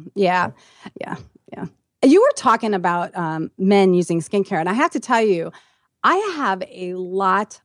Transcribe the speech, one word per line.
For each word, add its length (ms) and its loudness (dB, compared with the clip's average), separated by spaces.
Yeah, 380 0
yeah, 160 -10
yeah. 140 -12
You 180 6
were 140 4
talking 380 0
about, 440 -2
um, 400 -6
men 360 4
using 260 0
skincare, 400 -4
and 80 -2
I 60 -2
have 180 0
to 80 -4
tell 220 0
you, 300 0
I 140 2
have 340 -4
a 260 -10
lot 680 -2